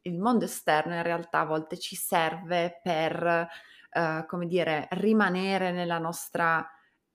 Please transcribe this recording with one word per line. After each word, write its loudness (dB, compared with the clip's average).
il -4
mondo 4
esterno 0
in -2
realtà 0
a 0
volte -4
ci -10
serve 0
per, 0
eh, 0
come -4
dire, 0
rimanere 2
nella -2
nostra, -2